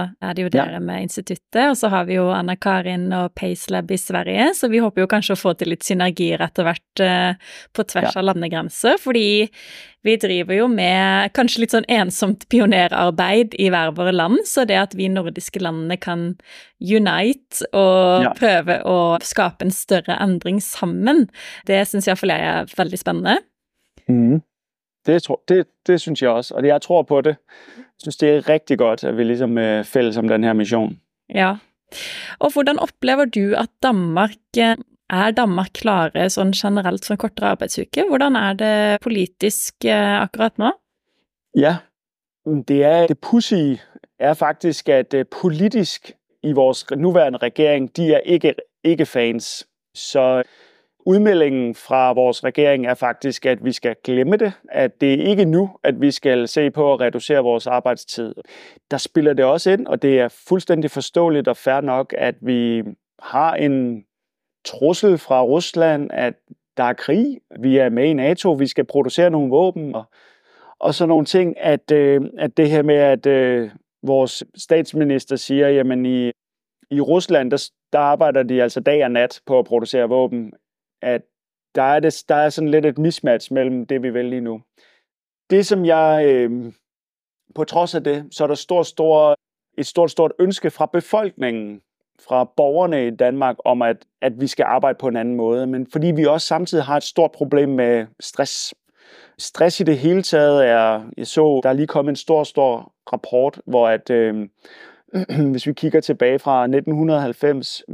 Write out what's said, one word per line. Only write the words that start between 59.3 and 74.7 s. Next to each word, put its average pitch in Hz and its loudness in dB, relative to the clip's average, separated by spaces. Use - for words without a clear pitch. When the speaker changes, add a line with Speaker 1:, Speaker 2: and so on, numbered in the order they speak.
Speaker 2:
det 135 2
også 165 2
ind, 196 0
og 139 -2
det 135 4
er 120 0
fuldstændig 165 0
forståeligt 147 0
og 120 0
fair 135 0
nok, 131 -2
at 123 -2
vi 117 -2
har 160 -2
en 131 -2
trussel 175 2
fra 127 0
Rusland, 156 0
at 120 -4
der 127 0
er 123 0
krig, 226 -2
vi 131 2
er 131 4
med 117 0
i 156 2
nato, 156 0
vi 139 0
skal 131 -2
producere 143 2
nogle 147 0
våben, 156 0
og, 110 -8
og 147 -2
sådan 170 0
nogle 160 2
ting, 180 0
at, 151 -2
øh, 143 4
at 143 -4
det 156 4
her 151 2
med, 147 4
at, 139 2
øh, 127 2
vores 135 0
statsminister 147 -2